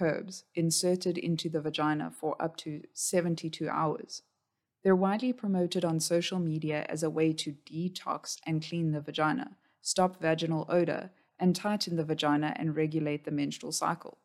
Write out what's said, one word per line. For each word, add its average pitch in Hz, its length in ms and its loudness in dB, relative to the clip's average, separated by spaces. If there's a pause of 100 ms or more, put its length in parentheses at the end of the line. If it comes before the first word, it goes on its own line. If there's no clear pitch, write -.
herbs 170 440 -2 (100)
inserted 180 600 2
into 170 320 0
the 160 140 -2
vagina 151 480 0
for 156 320 -4
up 160 160 -2
to 151 240 -8 (120)
seventy-two 165 760 0
hours. - 540 -2 (600)
They're 190 120 8
widely 208 360 2
promoted 180 540 0
on 165 140 2
social 175 400 0
media 156 500 -2
as 151 140 -4
a 160 60 2
way 160 240 2
to 156 220 -6 (160)
detox 160 640 -6 (100)
and 156 200 0
clean 165 260 0
the 151 80 -2
vagina, 151 560 -2 (240)
stop 185 380 0
vaginal 160 500 0
odor, 175 420 2 (260)
and 180 180 4
tighten 202 420 -2
the 160 60 2
vagina 151 520 0
and 156 200 -2
regulate 151 500 0
the 156 60 -6
menstrual 147 400 -2
cycle. 165 540 -2